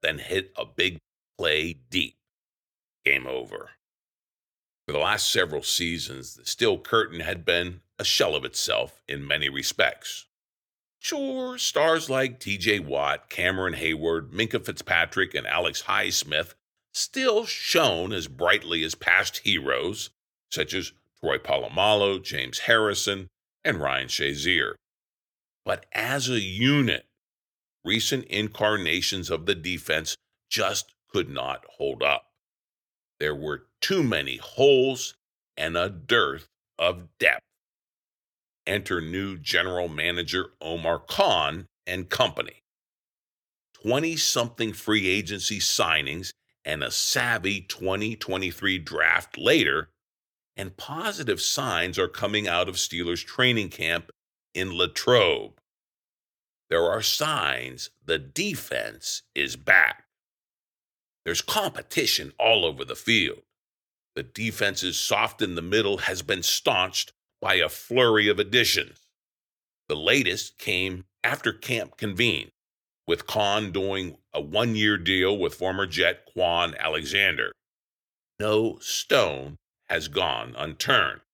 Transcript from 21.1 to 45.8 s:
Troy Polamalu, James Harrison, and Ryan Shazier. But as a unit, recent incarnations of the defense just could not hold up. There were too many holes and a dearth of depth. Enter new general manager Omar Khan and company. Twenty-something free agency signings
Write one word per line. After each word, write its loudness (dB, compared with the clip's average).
Troy 0
Polamalu, 2
James -6
Harrison, 2
and 0
Ryan -2
Shazier. 0
But -4
as -2
a 2
unit, 2
recent 0
incarnations -2
of -2
the 0
defense -4
just -2
could -2
not -6
hold -4
up. 0
There -2
were -6
too 0
many 0
holes 4
and -2
a 0
dearth 2
of 0
depth. 2
Enter -2
new -4
general 0
manager -2
Omar -2
Khan 0
and -6
company. -2
Twenty-something 0
free 2
agency -2
signings 0